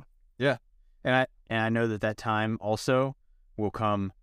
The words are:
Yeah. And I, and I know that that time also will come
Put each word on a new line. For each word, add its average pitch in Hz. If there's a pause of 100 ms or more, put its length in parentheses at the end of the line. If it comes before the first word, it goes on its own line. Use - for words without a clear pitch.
(380)
Yeah. 131 (460)
And 127
I, 131 (220)
and 113
I 113
know 117
that 107
that 107
time 110
also 127 (400)
will 104
come 101